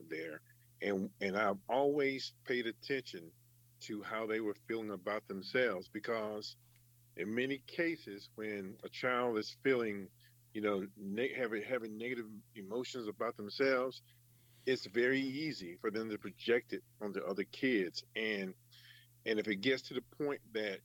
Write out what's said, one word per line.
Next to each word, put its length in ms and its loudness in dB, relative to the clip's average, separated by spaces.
there. 320 -8
And, 280 0
and 160 0
I've 220 4
always 640 2
paid 200 0
attention 580 -4
to 220 -4
how 220 -2
they 160 2
were 140 0
feeling 240 -2
about 360 -4
themselves, 640 0
because 640 -2
in 180 -2
many 320 0
cases, 680 -4
when 400 -6
a 40 -8
child 480 2
is 260 -4
feeling, 440 2
you 80 -4
know, 240 4
ne-, 360 -2
having, 280 0
having 360 -2
negative 300 -4
emotions 540 -4
about 260 -2
themselves, 680 2
it's 180 2
very 340 4
easy 600 -4
for 80 2
them 200 -2
to 100 -2
project 520 2
it 120 -4
onto 200 -2
other 300 0
kids. 520 2
And, 380 0
and 140 2
if 80 0
it 100 2
gets 260 2
to 120 -8
the 80 -4
point 160 0
that 320 -2